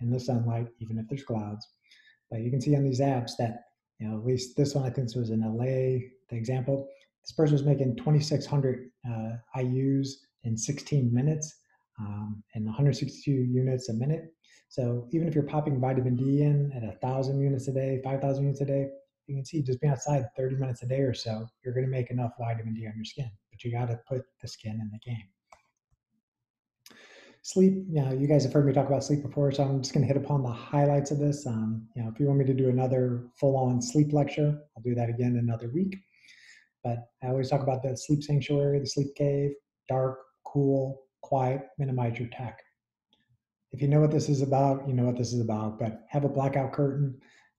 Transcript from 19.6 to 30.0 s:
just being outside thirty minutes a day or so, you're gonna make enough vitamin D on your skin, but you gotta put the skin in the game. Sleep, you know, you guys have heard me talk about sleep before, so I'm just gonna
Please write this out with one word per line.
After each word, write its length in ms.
just 180
being 120
outside 340
thirty 200
minutes 260
a 40
day 140
or 120
so, 340
you're 120
gonna 120
make 240
enough 280
vitamin 340
D 140
on 100
your 80
skin, 260
but 120
you 100
gotta 360
put 140
the 80
skin 320
in 100
the 80
game. 300
Sleep, 480
you 120
know, 100
you 140
guys 180
have 100
heard 120
me 60
talk 140
about 180
sleep 180
before, 300
so 120
I'm 180
just 100
gonna 140